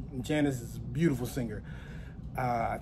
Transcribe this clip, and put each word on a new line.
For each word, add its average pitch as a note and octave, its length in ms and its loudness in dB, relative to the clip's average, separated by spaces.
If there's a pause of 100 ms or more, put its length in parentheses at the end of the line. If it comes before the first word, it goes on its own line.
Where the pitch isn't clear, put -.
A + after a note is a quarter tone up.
(220)
Janice C#3+ 400 4
is A#2 140 -8
a - 40 -4
beautiful B2 460 2
singer. A2 380 -2 (760)
Uh, A#2+ 340 2
I A2+ 100 -2